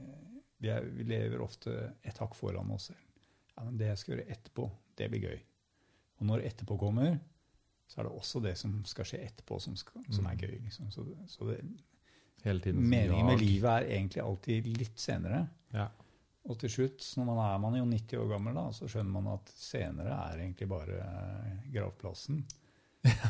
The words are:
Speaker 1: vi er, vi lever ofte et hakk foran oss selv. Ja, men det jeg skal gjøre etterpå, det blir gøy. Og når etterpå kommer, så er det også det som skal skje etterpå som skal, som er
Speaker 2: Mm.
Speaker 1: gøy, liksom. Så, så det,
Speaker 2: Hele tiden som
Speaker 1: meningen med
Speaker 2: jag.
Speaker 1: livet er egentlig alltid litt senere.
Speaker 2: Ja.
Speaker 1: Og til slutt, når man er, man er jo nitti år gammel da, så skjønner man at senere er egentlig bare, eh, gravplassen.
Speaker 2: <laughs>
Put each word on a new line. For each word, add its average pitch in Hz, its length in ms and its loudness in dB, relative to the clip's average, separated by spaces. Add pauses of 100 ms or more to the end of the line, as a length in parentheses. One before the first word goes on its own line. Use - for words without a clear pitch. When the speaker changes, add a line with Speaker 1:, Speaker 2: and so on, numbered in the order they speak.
(540)
Speaker 1:
vi 110 160 -2
er, 117 160 0
vi 120 200 -6
lever 113 360 0
ofte - 300 -6 (260)
et - 200 -10
hakk 107 160 -4
foran 98 360 -4
oss 104 200 -6
selv. - 120 -20 (540)
Ja, - 80 -10
men 117 140 -4
det 107 100 2
jeg 101 100 0
skal 123 160 -4
gjøre - 160 -4
etterpå, - 360 -6 (260)
det - 180 -4
blir 107 140 -2
gøy. - 140 -4 (840)
Og 104 80 2
når 110 180 2
etterpå 104 320 -4
kommer, 117 380 4 (760)
så - 100 -8
er 110 60 -2
det - 80 -6
også - 260 -4
det 101 160 0
som 104 280 -2
skal - 240 -6
skje - 120 -6
etterpå - 400 -8
som - 160 -6
skal, - 280 -12
som 101 220 0
er 87 100 -2
Speaker 2:
Mm. 104 60 -4
Speaker 1:
gøy, 98 180 -4
liksom. 107 300 -8
Så, - 140 -8 (200)
så - 240 -8
det, 110 100 -2 (840)
Speaker 2:
Hele 95 160 2
tiden 95 200 2
som 120 100 8
Speaker 1:
meningen 107 360 6
med 123 80 8
Speaker 2:
jag. 113 80 6
Speaker 1:
livet 101 280 6
er 117 180 4
egentlig 98 340 0
alltid 110 460 0
litt 113 320 -2
senere. 107 400 0 (300)
Speaker 2:
Ja. 104 180 0 (560)
Speaker 1:
Og 117 160 -6
til 127 100 -2
slutt, 135 320 0 (140)
når 123 100 2
man 117 140 2
er, 101 180 4
man 110 160 2
er 127 40 2
jo 123 120 4
nitti 113 260 0
år 113 140 0
gammel 104 240 0
da, - 160 -2
så - 160 -8
skjønner 104 260 0
man 101 200 0
at - 180 -6
senere 85 640 -4
er 82 300 -4
egentlig 92 260 -4
bare, 92 300 -2
eh, 95 560 -6 (160)
gravplassen. 101 720 -4 (600)
Speaker 2:
<laughs> 127 60 12 (200)